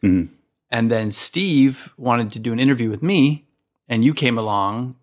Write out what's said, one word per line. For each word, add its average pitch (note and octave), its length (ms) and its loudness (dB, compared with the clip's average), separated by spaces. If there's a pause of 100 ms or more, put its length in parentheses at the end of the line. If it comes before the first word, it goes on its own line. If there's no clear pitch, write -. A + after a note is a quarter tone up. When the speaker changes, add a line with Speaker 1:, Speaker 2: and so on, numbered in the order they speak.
Speaker 1:
Mm-hmm. F#2 300 0 (380)
Speaker 2:
And A#2 200 0
then A2 220 -2
Steve C#3 840 0
wanted A#2+ 360 -2
to A#2 60 -14
do A#2 140 -6
an A2+ 60 -4
interview B2 320 2
with G#2 120 -8
me, D3+ 440 2 (420)
and A2+ 160 0
you D3 100 4
came A#2+ 240 -2
along G#2+ 640 -4